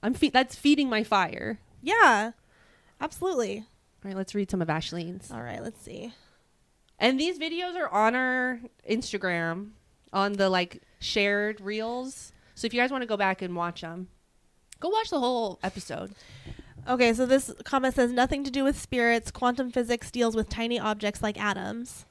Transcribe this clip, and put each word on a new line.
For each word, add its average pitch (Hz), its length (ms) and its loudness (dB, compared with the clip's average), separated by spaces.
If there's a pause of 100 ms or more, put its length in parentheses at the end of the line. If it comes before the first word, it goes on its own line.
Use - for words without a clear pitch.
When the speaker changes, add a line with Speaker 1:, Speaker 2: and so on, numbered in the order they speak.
Speaker 1:
I'm 226 100 2
fe-, 302 160 2
that's 254 260 2
feeding 285 340 4
my 220 140 2
fire. 202 560 0 (220)
Speaker 2:
Yeah. 254 500 6 (680)
Absolutely. 220 580 -2
Speaker 1:
All - 500 -18
right, 190 60 -8
let's 190 200 -6
read 202 160 0
some 185 100 0
of 165 80 -2
Ashleen's. 170 640 -6
Speaker 2:
All 113 100 -10
right, 120 200 -8
let's 226 200 -12
see. - 320 -14 (880)
Speaker 1:
And 262 200 2
these 330 180 0
videos 339 380 -4
are 330 140 -2
on 220 260 4
our 254 440 0 (300)
Instagram, 185 840 -2 (420)
on 196 200 2
the, 196 160 4
like, 180 320 0 (180)
shared 208 600 0
reels. 226 720 -6 (240)
So - 100 -8
if 226 80 -2
you 240 60 0
guys 254 120 4
wanna 254 140 -2
go 214 120 -2
back 190 240 0
and 180 140 -6
watch 170 280 -4
'em, 175 240 -10 (720)
go 330 100 -2
watch 440 200 0
the 311 100 0
whole 240 420 0
episode. - 540 -8 (720)
Speaker 2:
Okay, 240 260 6
so 247 120 2
this 262 260 4 (120)
comment 262 320 0
says, 247 160 4
"Nothing 262 320 2
to 269 80 -6
do 269 120 0
with 285 160 2
spirits. 233 520 2
Quantum 247 400 0
physics 240 400 -2
deals 233 240 2
with 214 140 0
tiny 233 300 -2
objects 214 420 -2
like 208 180 -2
atoms." 208 720 -4